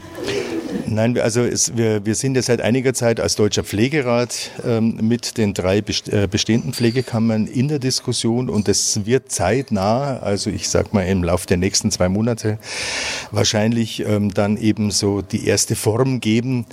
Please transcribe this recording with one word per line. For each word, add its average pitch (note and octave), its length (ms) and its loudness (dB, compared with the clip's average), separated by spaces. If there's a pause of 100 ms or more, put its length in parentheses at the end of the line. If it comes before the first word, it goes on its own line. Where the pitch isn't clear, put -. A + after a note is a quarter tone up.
(880)
Nein, A2+ 300 2
wir, - 80 2
also A#2 180 2
es, A2 340 0
wir, A2 300 2
wir A2 80 0
sind C3+ 220 -2
ja A#2+ 60 2
seit A#2 180 0
einiger A#2+ 340 2
Zeit A#2 240 0
als E2+ 160 0
Deutscher G#2 300 2
Pflegerat, B2 880 0 (120)
ähm, A2+ 380 2
mit A#2 360 0
den G2+ 160 2
drei F#2+ 260 2
best-, - 320 -4
äh, G2+ 180 2
bestehenden A2+ 420 0
Pflegekammern A2+ 760 0
in B2 180 0
der D3 140 -2
Diskussion B2 680 -2
und G#2 200 0
es G#2 380 0
wird B2 260 0
zeitnah, A2+ 840 0
also G2+ 320 -2
ich F2+ 180 -4
sag F2 260 0
mal G2 80 2
im F2+ 220 2
Lauf E2+ 220 0
der F#2+ 100 2
nächsten F#2+ 340 0
zwei F2+ 180 2
Monate, A2 520 0 (720)
wahrscheinlich, A2 760 0
ähm, G#2 260 2
dann G#2 240 2
eben G#2 360 0
so G2+ 280 0
die G2 260 -6
erste G2+ 280 2
Form A#2+ 460 0
geben, A#2 520 0